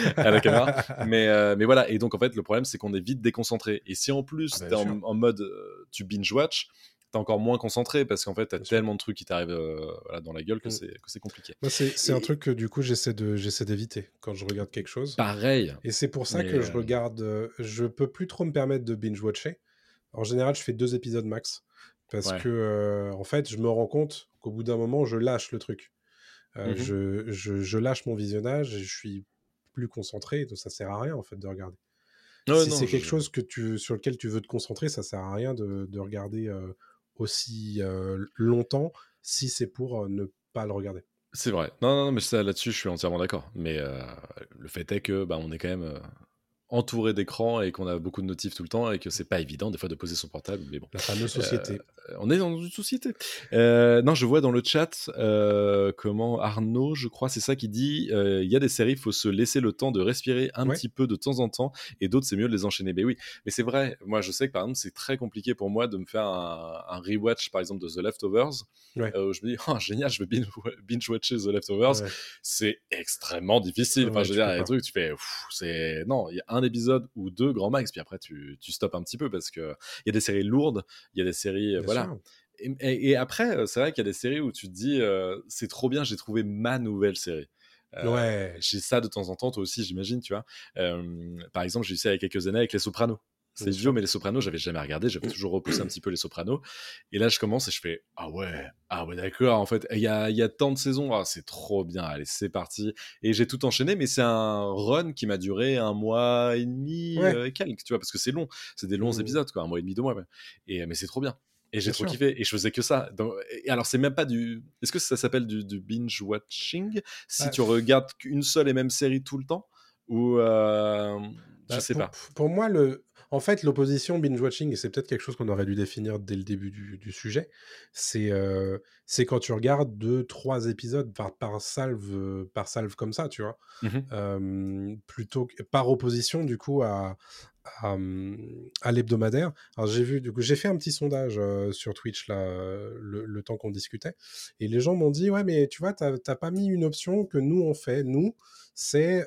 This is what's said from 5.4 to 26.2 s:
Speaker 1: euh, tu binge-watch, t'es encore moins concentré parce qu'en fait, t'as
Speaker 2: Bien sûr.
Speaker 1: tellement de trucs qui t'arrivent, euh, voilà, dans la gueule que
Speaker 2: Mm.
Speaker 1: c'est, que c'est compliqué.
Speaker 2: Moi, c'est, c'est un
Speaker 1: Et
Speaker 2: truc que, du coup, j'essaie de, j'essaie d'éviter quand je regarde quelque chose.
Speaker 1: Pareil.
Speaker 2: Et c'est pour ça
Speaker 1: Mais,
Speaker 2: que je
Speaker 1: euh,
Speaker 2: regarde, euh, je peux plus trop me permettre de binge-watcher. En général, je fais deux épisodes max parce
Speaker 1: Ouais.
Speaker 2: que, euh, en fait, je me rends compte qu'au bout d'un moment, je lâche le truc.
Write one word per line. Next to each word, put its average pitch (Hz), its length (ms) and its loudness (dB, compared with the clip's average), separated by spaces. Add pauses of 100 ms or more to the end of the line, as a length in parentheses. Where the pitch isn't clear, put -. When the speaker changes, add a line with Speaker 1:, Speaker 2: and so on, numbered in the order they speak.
Speaker 1:
euh, 95 520 -10
tu 104 120 -8
binge-watch, 104 640 0 (440)
t'es - 60 0
encore 107 200 2
moins 117 200 2
concentré 123 460 2
parce 117 200 0
qu'en 98 100 -6
fait, 110 120 -2
t'as - 120 -6
Speaker 2:
Bien - 60 -8
sûr. 113 120 2
Speaker 1:
tellement 107 180 2
de 101 40 -6
trucs 104 180 -6
qui - 80 -16
t'arrivent, 87 260 -2
euh, 80 360 -4 (200)
voilà, 85 140 -8
dans 80 120 -12
la 80 100 -8
gueule 110 180 -2
que - 80 -10
Speaker 2:
Mm. 113 40 -4
Speaker 1:
c'est, - 160 -8
que - 220 -18
c'est - 100 -12
compliqué. - 420 -14
Speaker 2:
Moi, 135 80 0
c'est, 135 260 0
c'est - 160 2
un 127 60 4
Speaker 1:
Et 120 40 -2
Speaker 2:
truc 147 180 -2
que, 139 100 0
du 113 180 0
coup, 139 140 -2
j'essaie 123 320 0
de, 104 220 0
j'essaie 101 280 -2
d'éviter 104 460 -4 (100)
quand 104 140 -8
je 98 100 -10
regarde 101 260 -4
quelque - 180 -8
chose. 131 260 -6
Speaker 1:
Pareil. 107 600 2 (100)
Speaker 2:
Et 117 80 -4
c'est 139 160 0
pour 127 180 -4
ça 104 160 0
Speaker 1:
Mais, - 80 0
Speaker 2:
que 151 100 4
je 110 120 0
Speaker 1:
euh, - 20 -10
Speaker 2:
regarde, 117 460 0
euh, 107 280 -2 (120)
je 113 240 -2
peux 123 260 0
plus - 160 -6
trop - 180 -4
me 160 80 -2
permettre 135 320 2
de 113 120 -2
binge-watcher. 107 640 -4 (520)
En 113 120 -4
général, 127 320 2
je - 60 -8
fais 131 100 -2
deux 120 240 0
épisodes 117 280 -2
max 110 400 -6 (460)
parce 95 220 -2
Speaker 1:
Ouais. 92 80 -2
Speaker 2:
que, 123 80 0
euh, 104 640 0
en 98 120 -8
fait, 143 240 0
je 110 100 -8
me 113 100 2
rends 113 180 4
compte 151 420 -2 (120)
qu'au 110 100 -8
bout 110 140 -6
d'un 117 120 2
moment, 123 280 2
je 117 120 0
lâche 120 360 0
le 117 80 -6
truc. - 320 -10 (640)